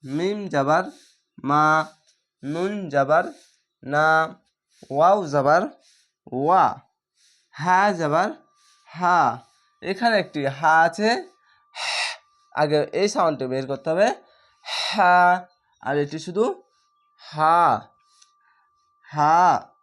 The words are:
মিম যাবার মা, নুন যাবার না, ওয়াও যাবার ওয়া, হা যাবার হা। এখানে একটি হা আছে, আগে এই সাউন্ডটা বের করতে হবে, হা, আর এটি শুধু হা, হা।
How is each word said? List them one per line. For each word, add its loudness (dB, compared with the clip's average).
মিম -6
যাবার 0
মা, 2
নুন -6
যাবার 2
না, 0
ওয়াও 4
যাবার 2
ওয়া, 0
হা 0
যাবার 0
হা। 0
এখানে -2
একটি -6
হা 0
আছে, 0
আগে 0
এই -2
সাউন্ডটা -2
বের -4
করতে -8
হবে, 2
হা, 0
আর -4
এটি -4
শুধু -2
হা, 0
হা। 2